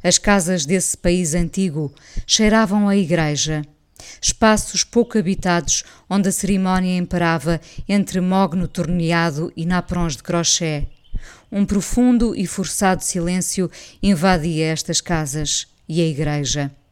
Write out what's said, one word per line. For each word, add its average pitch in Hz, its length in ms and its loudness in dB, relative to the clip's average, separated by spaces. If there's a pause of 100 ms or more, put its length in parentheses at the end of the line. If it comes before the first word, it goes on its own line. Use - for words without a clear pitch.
As 180 140 2
casas 185 480 2
desse 180 320 -2
país 175 360 0
antigo 165 640 -2 (320)
cheiravam 208 640 4
a 202 80 4
igreja. 156 640 0 (600)
Espaços - 640 2
pouco 240 340 0
habitados, 175 680 0 (240)
onde 196 180 2
a 196 60 2
cerimónia 185 640 0
imperava 170 640 0 (260)
entre 190 320 0
mogno 185 480 2
torneado 170 880 -2
e 165 100 -6
naprons 175 520 -2
de - 60 -18
crochê. 160 640 -2 (680)
Um 202 120 2
profundo 233 680 2
e 180 140 -4
forçado 190 560 0
silêncio 180 680 -2 (320)
invadia 165 680 2
estas 160 340 -2
casas 151 680 -4 (200)
e 160 140 0
a 165 40 4
igreja. 147 680 -2 (200)